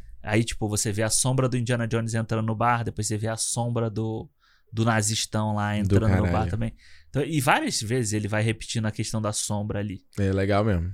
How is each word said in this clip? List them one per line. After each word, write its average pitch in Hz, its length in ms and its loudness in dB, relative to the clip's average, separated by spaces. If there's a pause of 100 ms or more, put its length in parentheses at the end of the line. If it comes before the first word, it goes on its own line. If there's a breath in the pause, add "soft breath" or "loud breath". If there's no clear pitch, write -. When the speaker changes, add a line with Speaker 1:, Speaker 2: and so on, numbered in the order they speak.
(260)
Speaker 1:
Aí, 107 180 2
tipo, 113 260 -4
você 107 220 -2
vê 104 120 -2
a 110 60 0
sombra 131 400 2
do 123 80 0
Indiana 117 280 0
Jones 113 280 -2
entrando 113 320 0
no 113 100 -2
bar, 117 300 2
depois 110 220 -4
você 107 100 -2
vê 110 100 -4
a 110 80 -2
sombra 117 540 -2
do, 110 400 -6 (420)
do 110 140 0
nazistão 107 720 0
lá 104 180 0
Speaker 2:
Do 104 60 0
Speaker 1:
entrando 98 360 4
no 92 80 4
bar 87 80 2
Speaker 2:
caralho. 87 200 2
Speaker 1:
também. 110 220 -2 (360 soft breath)
Então, 135 160 -2
e 151 160 0
várias 156 400 2
vezes 110 320 0
ele 104 160 0
vai 107 120 2
repetindo 110 440 -2
a 107 60 0
questão 110 300 -4
da 104 120 -2
sombra 104 460 -4
ali. 101 200 -4 (180)
Speaker 2:
É 98 140 2
legal 98 320 2
mesmo. 90 300 2